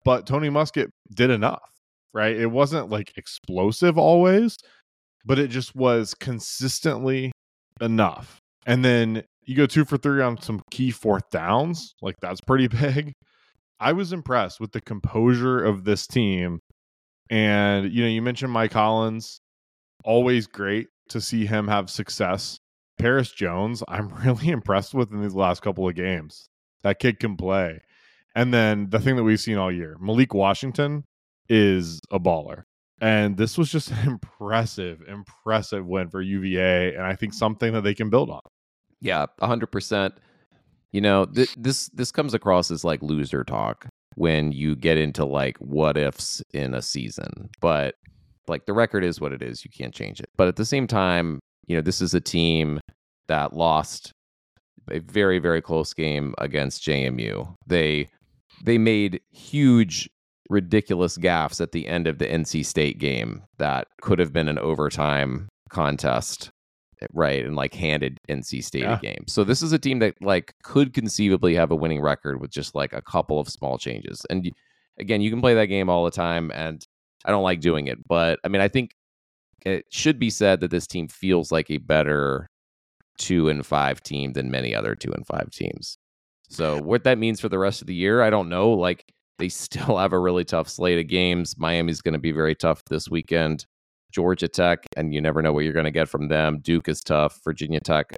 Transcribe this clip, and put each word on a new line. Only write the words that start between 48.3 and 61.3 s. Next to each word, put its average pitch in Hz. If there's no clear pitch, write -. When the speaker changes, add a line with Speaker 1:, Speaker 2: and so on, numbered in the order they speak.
Speaker 2:
like, 78
the 101
record 107
is 87
what 73
it 62
is. 60
You -
can't 62
change 50
it. -
But 92
at 90
the 110
same 135
time, 87
you 85
know, 80
this 87
is 87
a 87
team 80
that 73
lost 80
a 80
very, 95
very 82
close 80
game 73
against 69
J 69
M 64
U. 55
They, 76
they 117
made 104
huge, 120
ridiculous 90
gaffes 85